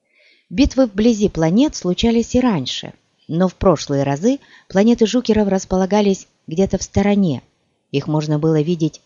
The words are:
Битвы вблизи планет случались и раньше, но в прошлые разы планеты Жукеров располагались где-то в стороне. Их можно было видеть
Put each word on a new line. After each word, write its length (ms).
Битвы 380
вблизи 420
планет 460
случались 600
и 60
раньше, 520
но 200
в 80
прошлые 480
разы 360
планеты 360
Жукеров 440
располагались 760
где-то 300
в 60
стороне. 580
Их 160
можно 320
было 220
видеть 440